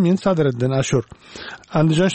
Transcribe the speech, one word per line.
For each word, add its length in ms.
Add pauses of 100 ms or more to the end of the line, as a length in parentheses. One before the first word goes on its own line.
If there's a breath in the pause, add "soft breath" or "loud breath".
men 180
Sadriddin 580
Ashur. 220 (760 loud breath)
Andijon 360